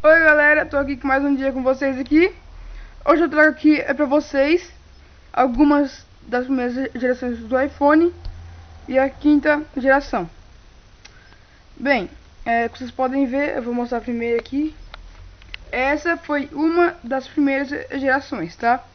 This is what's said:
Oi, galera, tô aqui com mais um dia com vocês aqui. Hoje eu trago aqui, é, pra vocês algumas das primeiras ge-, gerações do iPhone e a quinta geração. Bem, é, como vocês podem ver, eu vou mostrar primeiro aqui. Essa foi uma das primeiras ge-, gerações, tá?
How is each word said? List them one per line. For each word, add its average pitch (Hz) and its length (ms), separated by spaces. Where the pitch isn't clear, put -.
Oi, 311 140
galera, 302 480
tô 285 120
aqui 277 180
com 247 100
mais 269 160
um 285 140
dia 269 160
com 254 100
vocês 262 340
aqui. 311 380
Hoje 311 180
eu 311 80
trago 302 200
aqui, 302 300
é, - 140
pra 294 100
vocês 285 640
algumas 277 720
das 247 220
primeiras 247 300
ge-, 269 220
gerações 247 420
do 233 240
iPhone 302 500
e 262 100
a 269 100
quinta 294 560
geração. 269 520
Bem, 247 340
é, 233 240
como - 100
vocês 247 120
podem 262 360
ver, 277 280
eu 247 80
vou 240 100
mostrar 240 280
primeiro 233 400
aqui. 302 340
Essa 294 460
foi - 340
uma 339 540
das 262 240
primeiras 277 400
ge-, - 180
gerações, 262 560
tá? 240 280